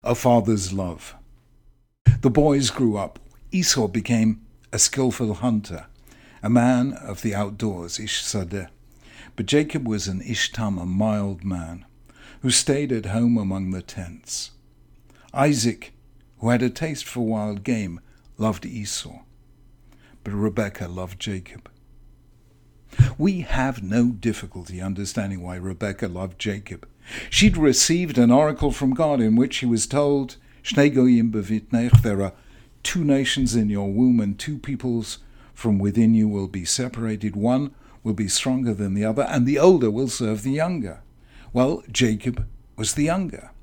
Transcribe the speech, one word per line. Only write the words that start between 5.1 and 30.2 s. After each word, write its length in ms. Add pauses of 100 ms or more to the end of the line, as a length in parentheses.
hunter, 520 (540)
a 80
man 440
of 280
the 140
outdoors, 640
Ish 240
Sadeh. 460 (680)
But 100
Jacob 420
was 200
an 140
Ish 300
Tam, 260
a 80
mild 580
man, 420 (560)
who 80
stayed 420
at 160
home 300
among 340
the 100
tents. 680 (840)
Isaac, 600 (460)
who 100
had 140
a 60
taste 360
for 160
wild 420
game, 360 (380)
loved 280
Esau. 540 (1040)
But 100
Rebekah 540
loved 320
Jacob. 500 (1500)
We 240
have 420
no 240
difficulty 720
understanding 600
why 160
Rebekah 500
loved 320
Jacob. 480 (420)
She'd 280
received 600
an 140
oracle 400
from 220
God 280
in 140
which 200
she 100
was 220
told, 500 (260)